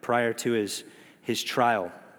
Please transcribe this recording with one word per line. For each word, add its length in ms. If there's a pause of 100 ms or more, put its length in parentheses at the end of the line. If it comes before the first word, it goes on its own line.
prior 320
to 200
his, 300 (380)
his 220
trial. 480 (280)